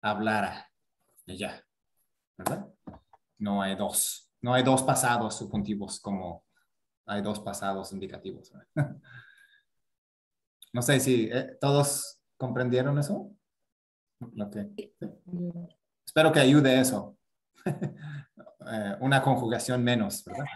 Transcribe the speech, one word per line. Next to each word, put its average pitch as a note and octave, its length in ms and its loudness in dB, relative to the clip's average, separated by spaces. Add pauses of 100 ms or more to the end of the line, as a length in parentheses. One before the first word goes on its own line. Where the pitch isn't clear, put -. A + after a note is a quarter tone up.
hablara G#2+ 640 -2 (580)
y F2+ 100 -14
ya, - 260 -8 (760)
¿verdad? F#3 300 -4 (720)
No G2+ 240 0
hay F#2+ 140 -2
dos, - 520 -4 (120)
no B2 140 0
hay B2+ 100 4
dos C3 180 4
pasados A#2+ 560 0
subjuntivos G2+ 640 -6
como F#2 440 -8 (640)
hay G2+ 160 -4
dos G#2 180 -4
pasados G2 520 -6
indicativos, - 600 -12
¿verdad? - 500 -6
<laughs> - 0 - (1700)
No B2 120 -4
sé C3 180 4
si, A#2+ 320 2
eh, C3 260 -4
¿todos C#3+ 600 2 (160)
comprendieron B2+ 600 0
eso? - 320 -4 (1040)
Lo G#2 160 -8
que, G#2 260 -8
sí. - 160 -14 (1120)
Espero D#3 280 6
que D#3 80 6
ayude C3+ 400 8
eso. B2+ 360 0 (380)
<laughs> - 420 -6 (720)
Eh, G#2+ 300 -4
una C3+ 220 4
conjugación B2 600 0
menos, A#2+ 420 2
¿verdad? - 200 -8 (120)